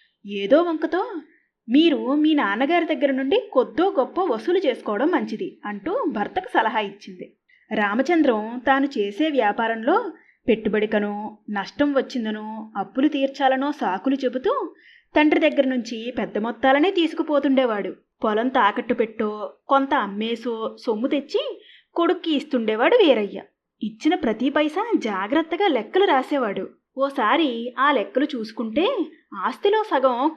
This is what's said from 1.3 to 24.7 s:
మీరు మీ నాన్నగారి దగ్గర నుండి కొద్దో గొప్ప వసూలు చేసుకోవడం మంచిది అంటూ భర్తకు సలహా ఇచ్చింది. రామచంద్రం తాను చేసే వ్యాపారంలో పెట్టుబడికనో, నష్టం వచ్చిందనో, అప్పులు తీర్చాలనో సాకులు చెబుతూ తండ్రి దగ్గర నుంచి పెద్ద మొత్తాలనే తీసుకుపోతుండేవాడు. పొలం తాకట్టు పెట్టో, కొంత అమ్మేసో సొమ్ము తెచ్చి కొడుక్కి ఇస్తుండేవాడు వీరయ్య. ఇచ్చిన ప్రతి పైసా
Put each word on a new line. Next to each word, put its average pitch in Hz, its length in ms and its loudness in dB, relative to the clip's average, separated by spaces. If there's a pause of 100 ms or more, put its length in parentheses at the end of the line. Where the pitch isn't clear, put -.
మీరు 269 460 4
మీ 302 200 4
నాన్నగారి 277 520 0
దగ్గర 285 240 0
నుండి 269 420 0
కొద్దో 285 380 2
గొప్ప 269 300 -2
వసూలు 330 380 0
చేసుకోవడం 247 520 -2
మంచిది 214 540 -4
అంటూ 214 440 -6
భర్తకు 226 400 -4
సలహా 226 320 0
ఇచ్చింది. 196 560 -10 (380)
రామచంద్రం 233 920 0
తాను 269 220 2 (100)
చేసే 208 300 -2
వ్యాపారంలో 233 840 0 (360)
పెట్టుబడికనో, 214 880 -2 (120)
నష్టం 208 420 -2
వచ్చిందనో, 220 840 -4
అప్పులు 254 320 0
తీర్చాలనో 269 640 0
సాకులు 226 420 -2
చెబుతూ 262 600 -2 (420)
తండ్రి 302 240 4
దగ్గర 285 260 2
నుంచి 240 520 -6
పెద్ద - 200 -4
మొత్తాలనే 269 520 2
తీసుకుపోతుండేవాడు. 285 1040 0 (300)
పొలం 220 240 0
తాకట్టు 240 460 2
పెట్టో, 214 580 -4 (160)
కొంత 277 260 4
అమ్మేసో 220 840 -4 (100)
సొమ్ము 220 200 -2
తెచ్చి 392 520 -2 (360)
కొడుక్కి 339 420 0
ఇస్తుండేవాడు 233 600 2
వీరయ్య. 220 460 4 (400)
ఇచ్చిన 302 320 0
ప్రతి 247 360 0
పైసా 311 460 0